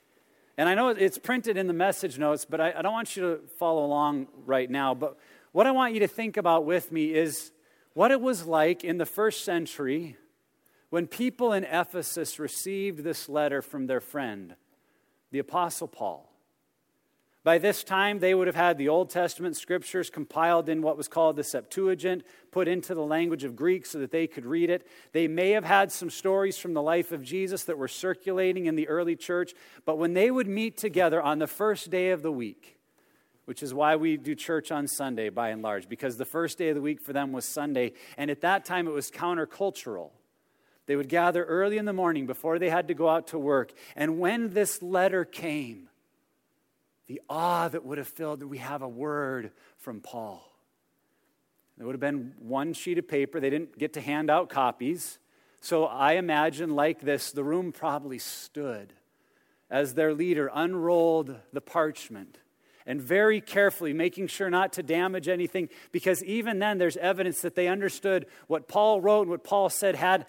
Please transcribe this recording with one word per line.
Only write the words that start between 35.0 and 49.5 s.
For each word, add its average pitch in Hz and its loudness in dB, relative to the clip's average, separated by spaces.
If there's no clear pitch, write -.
by 113 -2
and 110 -6
large, 101 -4
because 120 -6
the 123 -6
first 165 -4
day 165 0
of 151 0
the 143 -2
week 147 -4
for 143 -10
them 139 -2
was 127 -6
Sunday, 135 -2
and 143 -4
at 143 -4
that 190 2
time 175 -2
it 156 -4
was 143 -6
countercultural. 160 -4
They 143 0
would 143 -2
gather 170 2
early 190 0
in 208 -2
the 208 -2
morning 170 0
before 160 -2
they 175 0
had 170 0
to 175 -2
go 160 2
out 165 2
to 165 -6
work, 139 0
and 160 -2
when 214 0
this 202 0
letter 185 2
came, 131 -8
the - -12
awe 170 0
that 151 -6
would 143 -8
have 139 -10
filled, 151 -8
we 139 -12
have 135 -8
a 131 -8
word 131 -4